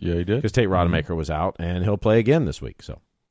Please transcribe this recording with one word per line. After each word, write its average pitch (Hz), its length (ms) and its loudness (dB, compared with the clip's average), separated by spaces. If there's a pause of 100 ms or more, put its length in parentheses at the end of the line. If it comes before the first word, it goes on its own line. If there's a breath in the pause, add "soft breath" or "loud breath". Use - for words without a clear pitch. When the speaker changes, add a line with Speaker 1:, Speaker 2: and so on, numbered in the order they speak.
Speaker 1:
yeah, 87 140 -2
he 87 100 -2
did. 110 180 0
Speaker 2:
'Cause 107 80 -2
Tate 117 180 2
Speaker 1:
Mm-hmm. 87 260 2
Speaker 2:
Rodemaker 82 220 -2
was 80 140 -4
out, 80 300 -2
and 90 240 -2
he'll 104 120 0
play 110 220 2
again 131 260 2
this 78 160 -6
week. - 220 -14
So - 180 -14 (300)